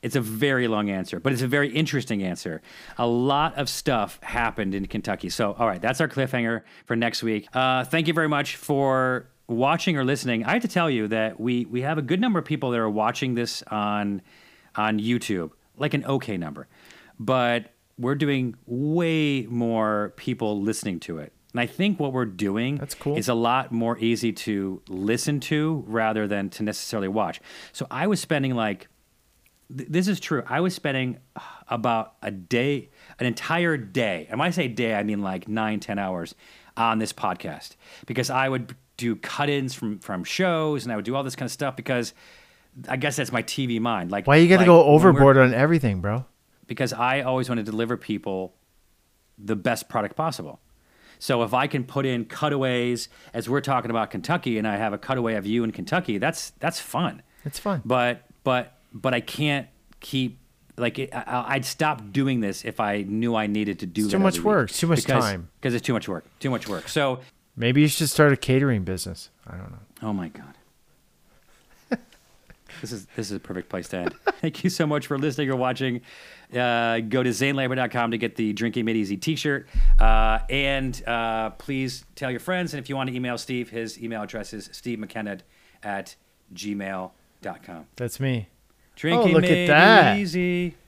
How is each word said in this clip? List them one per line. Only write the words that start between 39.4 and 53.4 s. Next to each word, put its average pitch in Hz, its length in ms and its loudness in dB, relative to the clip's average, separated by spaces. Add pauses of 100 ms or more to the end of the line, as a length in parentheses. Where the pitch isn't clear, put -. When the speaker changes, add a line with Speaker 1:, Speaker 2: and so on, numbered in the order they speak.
Speaker 1:
from, 107 260 -6
from 92 240 -6
shows 160 600 0
and 120 80 -6
I 107 40 -2
would 104 80 -4
do 117 100 -4
all 139 80 -2
this 131 140 -8
kind 131 100 -6
of 123 60 -8
stuff 135 240 -6
because 123 380 -4 (760)
I 131 80 -2
guess 131 180 -2
that's 131 160 -4
my 120 120 0
T 135 240 -4
V 117 120 0
mind. 107 320 -2
Like, 101 160 -2
Speaker 2:
Why 143 100 8
you 170 120 10
gotta 180 140 8
Speaker 1:
like, 175 40 8
Speaker 2:
go 170 120 12
Speaker 1:
when 151 80 10
we're 147 80 10
Speaker 2:
overboard 139 420 10
on 127 180 8
everything, 131 460 2
bro? 107 240 -2 (420)
Speaker 1:
Because 117 260 -4
I 127 280 0
always 131 280 0
wanna 117 140 -2
deliver 110 340 -2
people 95 580 -6 (840)
the 107 160 -4
best 110 340 -2
product 104 280 -2
possible. 143 440 -6 (600)
So 120 220 0
if 110 120 0
I 135 140 2
can 131 160 -2
put 135 220 -4
in 120 200 -2
cutaways 127 840 -2 (240)
as 113 160 -6